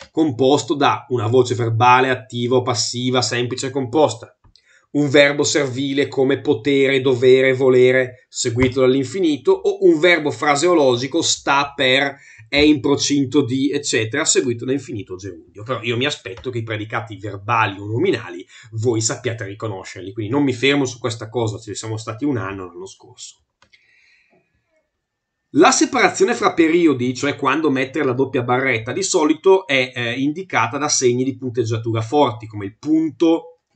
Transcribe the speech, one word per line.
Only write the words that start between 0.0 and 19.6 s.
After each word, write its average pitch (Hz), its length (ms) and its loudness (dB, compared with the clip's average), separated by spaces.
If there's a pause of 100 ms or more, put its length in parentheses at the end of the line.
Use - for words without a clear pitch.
composto 143 640 2
da 127 340 0
una 117 160 -2
voce 123 300 2
verbale, 123 560 2
attiva 120 460 -2
o 117 40 2
passiva, 123 640 -2
semplice 123 440 -4
o 127 40 -6
composta, 131 600 -2 (580)
un 143 200 0
verbo 143 340 4
servile 139 640 -2
come 135 320 0
potere, 135 640 0
dovere, 131 520 4
volere, 127 760 4
seguito 123 500 -2
dall'infinito, 139 720 0
o 196 340 0
un 170 140 6
verbo 160 320 2
fraseologico, 143 880 2
sta 139 540 -2
per, 139 400 2 (320)
è 143 100 -2
in 151 220 4
procinto 139 640 0
di, 135 260 -2
eccetera, 135 540 -2
seguito 135 400 -2
da 131 80 -4
infinito 117 420 -6
o - 40 -12
gerundio. 92 460 -16
Però 117 200 -6
io 117 140 -2
mi 127 80 -2
aspetto 98 440 -8
che 110 100 -6
i 110 40 -6
predicati 110 540 -8
verbali 101 600 -4
o 101 80 -12
nominali 113 580 -4 (280)
voi 113 300 -2
sappiate 110 440 -6
riconoscerli, 98 680 -12